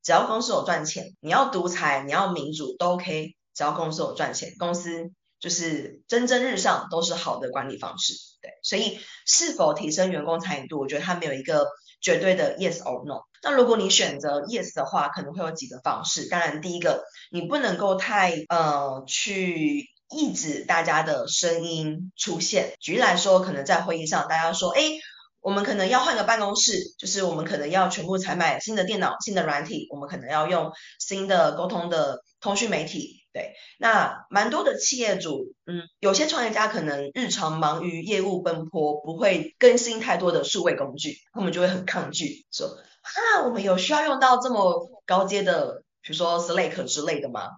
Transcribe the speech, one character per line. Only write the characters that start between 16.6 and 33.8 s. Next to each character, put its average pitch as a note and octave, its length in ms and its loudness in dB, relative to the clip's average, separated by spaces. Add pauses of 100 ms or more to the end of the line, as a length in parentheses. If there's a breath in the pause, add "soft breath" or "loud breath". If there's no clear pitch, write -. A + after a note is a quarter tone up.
第 F3 140 -4
一 F3 40 -6
个， E3 240 0 (280 loud breath)
你 F3 100 -6
不 C4+ 160 -2
能 A3 180 0
够 F#3+ 200 2
太， F#3 540 2
呃， C#3+ 580 0
去 E3 800 -2 (240)
抑 C#4+ 200 0
制 - 320 -4
大 E3+ 200 2
家 D#3+ 180 4
的 D3+ 260 0
声 E3+ 360 0
音 E3 520 -4
出 E3 240 -4
现。 - 400 0
举 - 140 -6
例 A3+ 60 2
来 G3 180 4
说， F#3+ 220 6
可 F#3 120 -2
能 C#3 140 -6
在 E3+ 160 4
会 E3+ 160 -2
议 D#3+ 80 -6
上 D#3 220 0
大 D#3+ 100 0
家 E3 160 2
说， F#3 160 0
诶， D#4 300 2 (400 loud breath)
我 - 100 -6
们 G3+ 140 0
可 G#3 100 0
能 G3+ 160 0
要 B3+ 120 4
换 C#4+ 140 0
个 G#3 80 0
办 A3+ 160 2
公 G3+ 160 0
室， G#3 220 2 (220)
就 G3 80 -10
是 F#3+ 160 -2
我 F3 100 0
们 D#3 100 -4
可 F#3+ 140 -4
能 D3 140 -4
要 F#3 160 4
全 F#3 180 -4
部 F#3+ 140 -2
采 E3+ 160 -4
买 D#3+ 240 2
新 A3 160 -6
的 F#3+ 80 2
电 F#3+ 160 -2
脑、 D#3+ 160 0 (100)
新 G#3 80 -6
的 F3+ 100 2
软 D3+ 220 -2
体， - 240 -8
我 C#3+ 80 -12
们 C#3+ 100 -12
可 F3 100 -10
能 A#2+ 120 -12
要 D#3 180 2
用 E3 240 0 (280 loud breath)
新 G3 280 -6
的 E3 260 4
沟 E3+ 120 -2
通 F3+ 240 -4
的 C#3+ 300 0 (220)
通 G3+ 140 -2
讯 G#3+ 140 -2
媒 D#3+ 160 -2
体， - 480 -12
对。 - 220 -8 (240 loud breath)
那 - 500 2